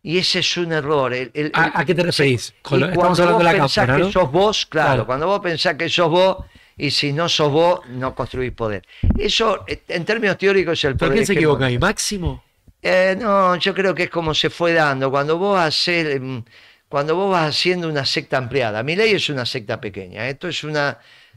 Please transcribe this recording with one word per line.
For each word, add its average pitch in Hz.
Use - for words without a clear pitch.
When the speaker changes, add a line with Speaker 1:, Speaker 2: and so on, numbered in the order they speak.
Speaker 1:
Y 156
ese 185
es -
un 170
error. 139
El, 127
el, 151
Speaker 2:
¿A, 160
Speaker 1:
el, 151
Speaker 2:
a 156
qué 175
te 175
referís? 139
Speaker 1:
sí. -
Speaker 2:
Con 135
lo, 139
Speaker 1:
Y -
Speaker 2:
estamos 175
Speaker 1:
cuando -
Speaker 2:
hablando 170
de 175
Speaker 1:
vos -
Speaker 2:
la 170
Speaker 1:
pensás 139
Speaker 2:
cámpora, 131
Speaker 1:
que 160
Speaker 2:
¿no? 190
Speaker 1:
sos 185
vos, 202
claro, 151
Speaker 2:
Claro. 123
Speaker 1:
cuando 135
vos 202
pensás 170
que 160
sos 170
vos, 185
y 143
si 143
no 165
sos 151
vos, 165
no 127
construís 127
poder. 104
Eso, 220
eh, -
en 175
términos 208
teóricos, 190
es -
el 135
Speaker 2:
¿Pero 165
Speaker 1:
poder 139
Speaker 2:
quién -
se 202
equivoca 143
Speaker 1:
hegemónico. 123
Speaker 2:
ahí? 190
¿Máximo? 165
Speaker 1:
Eh, 185
no, 196
yo 185
creo 190
que 170
es 160
como 160
se 151
fue 170
dando. 139
Cuando 143
vos 196
hacés, 160
em, 127
cuando 147
vos 196
vas 165
haciendo 175
una 147
secta 139
ampliada. 117
Milei 185
es 165
una 135
secta 110
pequeña. 95
Esto 139
es 160
una, 147